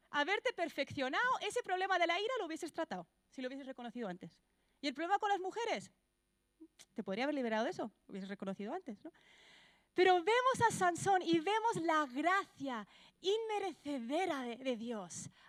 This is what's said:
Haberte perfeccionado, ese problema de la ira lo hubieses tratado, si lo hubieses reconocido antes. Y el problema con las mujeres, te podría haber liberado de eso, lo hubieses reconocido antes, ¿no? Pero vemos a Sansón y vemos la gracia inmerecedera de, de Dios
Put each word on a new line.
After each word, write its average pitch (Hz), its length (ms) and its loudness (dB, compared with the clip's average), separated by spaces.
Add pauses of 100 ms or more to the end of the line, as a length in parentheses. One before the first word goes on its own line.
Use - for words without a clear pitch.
(100)
Haberte 370 420 0
perfeccionado, 320 920 -2
ese 403 200 -2
problema 381 340 0
de 349 120 4
la 339 120 0
ira 466 200 -2
lo 370 60 -2
hubieses 320 260 -8
tratado, 202 340 -6 (220)
si - 120 -14
lo 254 60 -4
hubieses 269 220 -8
reconocido 240 400 -8
antes. 180 320 -10 (400)
Y 277 80 -2
el 262 60 -2
problema 349 260 0
con 427 80 0
las 403 100 4
mujeres, 370 540 -4 (1000)
te 226 100 -6
podría 196 180 -4
haber 294 140 0
liberado 226 260 0
de 277 80 0
eso, 349 220 -6 (160)
lo - 40 -14
hubieses 190 160 -8
reconocido 196 460 -6
antes, 302 300 -10
¿no? 330 80 -14 (840)
Pero 370 200 8
vemos 466 540 4
a 415 40 4
Sansón 359 500 4
y 330 160 4
vemos 427 380 2
la 320 300 2
gracia 269 840 -2 (320)
inmerecedera 339 1200 -2
de, 233 140 -6
de 262 200 -4
Dios 214 540 -8 (180)